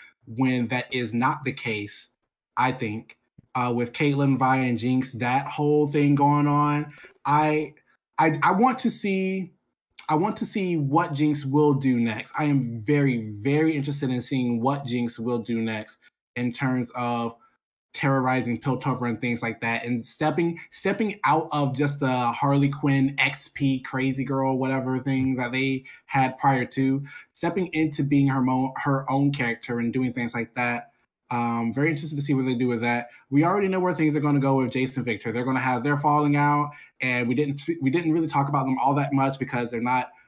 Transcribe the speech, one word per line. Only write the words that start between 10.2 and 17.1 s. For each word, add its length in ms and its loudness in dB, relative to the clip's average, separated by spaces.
to 60 -4
see 320 -2
what 360 2
Jinx 320 0
will 300 4
do 260 2
next. 360 -2
I 100 0
am 380 0
very, 460 2
very 340 2
interested 340 -4
in 120 -2
seeing 380 -2
what 260 0
Jinx 340 -4
will 180 -2
do 240 -4
next 360 -6
in 180 -2
terms 440 -2
of 400 -4